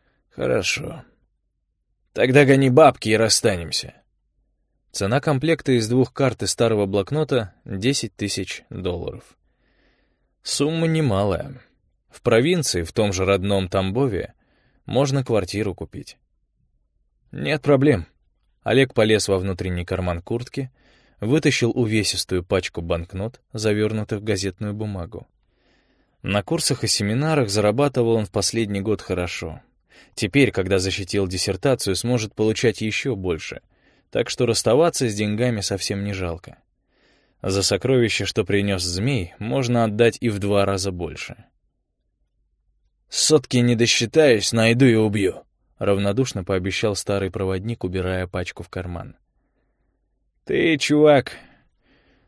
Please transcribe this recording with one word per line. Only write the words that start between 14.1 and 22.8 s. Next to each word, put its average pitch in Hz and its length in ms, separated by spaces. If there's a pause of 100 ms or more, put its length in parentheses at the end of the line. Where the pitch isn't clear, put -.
можно 135 400
квартиру 101 500
купить. - 440 (1120)
«Нет 147 300
проблем». 135 440 (560)
Олег 127 320
полез 110 320
во 98 120
внутренний 92 460
карман 90 380
куртки, 120 480 (480)
вытащил 120 560
увесистую 107 680
пачку - 360